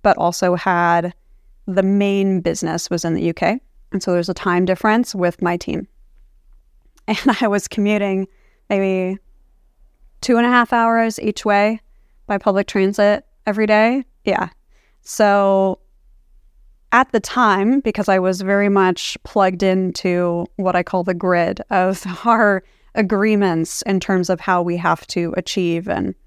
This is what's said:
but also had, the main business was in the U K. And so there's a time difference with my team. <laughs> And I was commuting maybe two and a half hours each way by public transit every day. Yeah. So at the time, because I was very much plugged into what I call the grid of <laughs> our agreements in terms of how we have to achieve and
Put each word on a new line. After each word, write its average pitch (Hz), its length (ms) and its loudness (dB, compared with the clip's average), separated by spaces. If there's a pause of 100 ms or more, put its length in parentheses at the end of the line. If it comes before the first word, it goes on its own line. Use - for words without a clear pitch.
but 202 140 4
also 175 380 0
had, 175 580 0 (560)
the 190 140 0
main 196 580 2
business 165 500 -4
was 175 140 -4
in 165 100 -2
the - 100 -2
U 165 100 0
K. 196 260 -2 (320)
And 190 100 -4
so 185 100 -2
there's 175 180 0
a 180 40 -2
time 175 300 0
difference 214 500 0
with 180 260 -2
my 175 160 -2
team. - 360 -8
<laughs> - 1120 -20
And 214 340 0
I 233 80 2
was 202 200 -2
commuting 202 580 -2 (420)
maybe 190 500 -2 (1000)
two 240 160 2
and 233 80 4
a 240 60 4
half 247 240 2
hours 226 440 2
each - 260 -6
way 208 360 2 (460)
by 208 100 -2
public 196 300 0
transit 202 580 2 (220)
every 214 200 -2
day. 220 380 2 (200)
Yeah. - 260 -2 (500)
So 196 800 2 (1120)
at 254 200 2
the 226 80 2
time, 220 600 0
because 208 300 -2
I 190 80 4
was 185 240 -2
very 202 260 2
much 190 540 2
plugged 190 400 0
into 180 840 0 (100)
what 185 200 -2
I 180 60 0
call 180 200 -4
the 180 120 -2
grid 175 560 0
of 190 340 0 (100)
<laughs> - 120 -16
our 214 360 2 (320)
agreements 202 880 0
in 190 180 -2
terms 185 280 0
of 180 120 0
how 180 200 0
we 175 160 -2
have 170 320 -2
to 170 280 -4
achieve 180 520 -4
and 185 260 -4 (120)